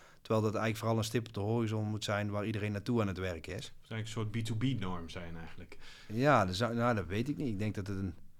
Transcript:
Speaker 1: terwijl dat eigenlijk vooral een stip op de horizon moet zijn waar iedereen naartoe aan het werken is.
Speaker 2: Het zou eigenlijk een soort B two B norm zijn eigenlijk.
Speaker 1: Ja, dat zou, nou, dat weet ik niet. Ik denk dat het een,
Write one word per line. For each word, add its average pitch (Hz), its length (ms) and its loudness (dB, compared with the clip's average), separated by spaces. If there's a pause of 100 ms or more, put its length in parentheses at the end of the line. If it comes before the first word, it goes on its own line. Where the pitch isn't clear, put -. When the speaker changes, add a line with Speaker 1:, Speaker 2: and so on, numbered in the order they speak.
(220)
Speaker 1:
terwijl 110 240 2
dat 107 100 2
eigenlijk 107 220 0
vooral 113 200 2
een 107 60 2
stip 110 240 0
op 110 60 -14
de 104 60 -4
horizon 110 480 2
moet 107 160 -4
zijn 104 260 0
waar 104 160 -2
iedereen 107 260 0
naartoe 110 300 2
aan 101 60 4
het 92 100 -2
werken 90 380 -4
is. - 100 -6
Speaker 2:
Het - 160 -12
zou 110 180 -8
eigenlijk 107 360 -4
een 117 80 0
soort 113 160 0
B - 20 -
two 131 140 2
B 104 40 -2
norm 87 300 -4
zijn 85 280 -8
eigenlijk. - 400 -10 (300)
Speaker 1:
Ja, 120 380 6
dat 92 100 0
zou, 117 200 2
nou, 120 200 4
dat 98 100 0
weet 107 240 0
ik 139 80 -2
niet. 143 100 -2
Ik 104 120 -2
denk 107 160 0
dat 98 120 -4
het 101 100 -2
een, 95 160 -2 (260)